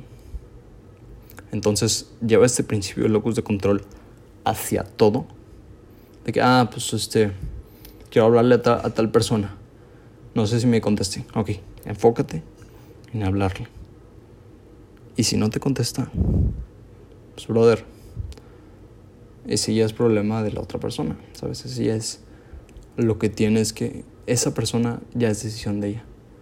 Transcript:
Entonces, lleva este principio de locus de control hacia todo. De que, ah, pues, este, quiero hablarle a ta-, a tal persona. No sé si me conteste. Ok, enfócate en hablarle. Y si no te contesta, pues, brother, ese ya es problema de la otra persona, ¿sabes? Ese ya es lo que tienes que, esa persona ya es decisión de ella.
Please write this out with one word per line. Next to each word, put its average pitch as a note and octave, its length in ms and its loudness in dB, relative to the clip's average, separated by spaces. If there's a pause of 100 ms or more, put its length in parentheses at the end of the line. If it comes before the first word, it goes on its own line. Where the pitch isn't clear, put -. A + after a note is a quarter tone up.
(1500)
Entonces, G#2+ 580 0 (160)
lleva A2+ 220 6
este - 160 0
principio G#2+ 400 -4
de A2+ 60 2
locus G#2+ 260 0
de A2 80 -4
control G2+ 400 0 (600)
hacia - 400 -2
todo. A2+ 420 2 (1000)
De - 80 -6
que, - 80 2
ah, B2 300 4
pues, - 240 -8
este, G#2+ 380 0 (760)
quiero A2+ 160 6
hablarle A#2+ 280 6
a A2+ 80 4
ta-, A#2+ 240 2
a A2+ 40 -2
tal A2+ 200 0
persona. G#2+ 460 0 (800)
No A2 100 0
sé A#2 140 0
si B2 80 2
me A2+ 120 4
conteste. G#2 540 -2
Ok, A2 160 -2 (340)
enfócate A#2 600 0 (680)
en G#2+ 120 -6
hablarle. G2 420 -2 (1500)
Y A2+ 80 2
si G#2 120 -2
no G#2+ 140 0
te - 80 -4
contesta, B2+ 500 -2 (1300)
pues, - 140 -18
brother, A2+ 360 4 (1600)
ese A2 260 -2
ya A2 100 4
es G#2+ 80 -2
problema A2 520 2
de - 80 -2
la - 80 -8
otra - 180 -8
persona, - 380 -6 (160)
¿sabes? B2+ 340 -10
Ese B2 180 -6
ya A2+ 120 0
es - 240 -8 (760)
lo A2 220 2
que A2 100 0
tienes G#2+ 440 2
que, - 320 -6 (220)
esa B2 280 0
persona A#2 460 -2 (140)
ya A#2 140 0
es G#2 140 -2
decisión G#2+ 380 -6
de G#2 80 -2
ella. A2+ 160 -8 (380)